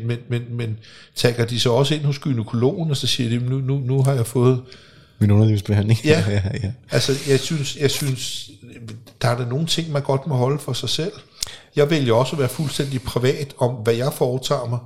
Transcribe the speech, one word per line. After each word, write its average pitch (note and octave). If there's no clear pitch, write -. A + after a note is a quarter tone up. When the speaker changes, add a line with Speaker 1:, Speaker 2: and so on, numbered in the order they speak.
Speaker 1:
men, A#2
men, A#2+
men A#2
tagger A#2+
de A2+
så B2+
også C3+
ind D3+
hos C#3+
gynækologen, C3
og C#3
så C3
siger A#2
de, A#2+
"Nu, C3
nu, C3+
nu C3+
har C3+
jeg B2
fået" B2+
Speaker 2:
Min G#2
underlivsbehandling. G#2
Speaker 1:
Ja. D3+
Speaker 2:
<laughs> G2+
Ja, G2+
ja. G2
Speaker 1:
Altså, C3+
jeg C3+
synes, D3+
jeg C#3
synes, -
der A#2+
er A#2+
der B2
nogle C#3+
ting, E3
man C#3+
godt C3+
må D#3+
holde C3
for C#3
sig B2
selv. E3
Jeg D3
vælger C3+
også B2+
at -
være C3
fuldstændig C#3
privat C#3
om, B2+
hvad A#2
jeg B2
foretager B2+
mig, A2+